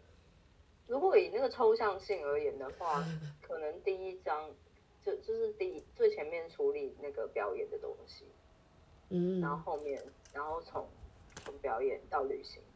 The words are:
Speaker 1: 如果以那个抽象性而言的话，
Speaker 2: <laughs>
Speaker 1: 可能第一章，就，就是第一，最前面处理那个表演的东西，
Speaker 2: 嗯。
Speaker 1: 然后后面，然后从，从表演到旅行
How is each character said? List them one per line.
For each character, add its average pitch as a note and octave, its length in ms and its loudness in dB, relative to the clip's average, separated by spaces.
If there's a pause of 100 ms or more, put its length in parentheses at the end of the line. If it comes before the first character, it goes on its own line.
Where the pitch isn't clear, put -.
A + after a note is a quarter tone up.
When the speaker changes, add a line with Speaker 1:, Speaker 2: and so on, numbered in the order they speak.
(880)
Speaker 1:
如 B3 120 0
果 F4+ 160 6
以 G3+ 140 8
那 A3 140 0
个 B3+ 80 4
抽 A3+ 260 6
象 G#3 240 2
性 F3+ 240 -2
而 D3 180 2
言 C#3 160 0
的 C3+ 80 -6 (120)
话， E3 260 0 (200)
Speaker 2:
<laughs> D3 220 -12
Speaker 1:
可 E3 120 -6
能 D#3 240 -4
第 F#3+ 260 -2
一 F#3 160 -8
章， D#3+ 260 -4 (540)
就， - 120 -2
就 - 180 -4
是 - 180 0
第 F#3 240 -2
一， - 80 -10 (100)
最 - 140 8
前 - 180 0
面 E3 220 -4
处 C#3+ 240 2
理 C#3 300 -4
那 C#3+ 100 -6
个 A2+ 140 -4
表 - 280 0
演 - 140 -2
的 - 80 -6
东 - 180 -6 (120)
西， - 180 -18 (840)
Speaker 2:
嗯。 F3+ 320 2
Speaker 1:
然 D#3+ 80 0
后 C#3+ 80 0
后 D#3+ 240 -4
面， C#3 200 -4 (300)
然 C#3+ 100 -6
后 D#3 200 -4
从， - 260 -8 (560)
从 C#3 140 -10
表 B2 240 0
演 C3 260 2
到 C#3+ 140 2
旅 C3+ 200 -2
行 - 200 -16 (140)